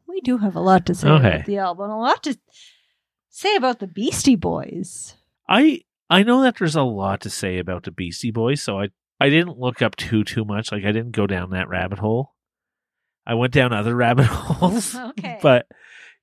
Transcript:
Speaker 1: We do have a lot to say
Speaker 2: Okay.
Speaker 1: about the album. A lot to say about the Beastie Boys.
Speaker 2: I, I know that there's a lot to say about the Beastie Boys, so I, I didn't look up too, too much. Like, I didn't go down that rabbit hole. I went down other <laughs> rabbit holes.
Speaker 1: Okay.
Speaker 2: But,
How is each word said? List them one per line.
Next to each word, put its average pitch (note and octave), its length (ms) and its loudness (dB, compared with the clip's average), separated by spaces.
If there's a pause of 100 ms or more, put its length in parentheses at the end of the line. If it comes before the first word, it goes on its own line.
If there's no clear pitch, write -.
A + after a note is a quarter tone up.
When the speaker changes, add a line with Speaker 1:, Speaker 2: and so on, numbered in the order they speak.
Speaker 1:
We F#4 140 -8
do B3 160 0
have G3+ 180 -2
a E3 60 -4
lot F#3 240 4
to F3 100 -2
say C#3+ 140 0
Speaker 2:
Okay. D3 260 6
Speaker 1:
about D#2 100 -6
the G3+ 120 -4
album. G3 340 -6
A G#3+ 80 -6
lot C4 240 0
to C#4 160 -6 (880)
say G4+ 280 -2
about B3+ 220 0
the G3 80 -8
Beastie A#3 500 2
Boys. - 800 -8 (340)
Speaker 2:
I, C4+ 320 4 (280)
I F#3 140 6
know B3 200 4
that B3 140 4
there's E3 200 0
a C#3+ 60 2
lot G2 380 -2
to G#2+ 80 -8
say F#2 280 -4
about F2+ 260 -6
the F#2 80 -10
Beastie F2+ 400 -6
Boys, A#2 300 -2
so G2 180 -4
I, G2+ 80 -2 (320)
I C#3 80 4
didn't D3+ 320 2
look B2 220 -4
up A2 160 0
too, G#2+ 260 0
too A2 220 -4
much. G#2 260 -6
Like, G2+ 140 -6
I G#2 80 0
didn't A#2 180 -4
go G#2 160 0
down F#2 220 -4
that F#2 180 -4
rabbit F#2 320 -6
hole. A2+ 360 -2 (920)
I A#2 60 -4
went B2 180 0
down B2 220 2
other A2 220 -2
<laughs> - 20 -2
rabbit B2 300 4
holes. F#3 680 -2
Speaker 1:
Okay. B3 460 -12
Speaker 2:
But, C3 260 4 (560)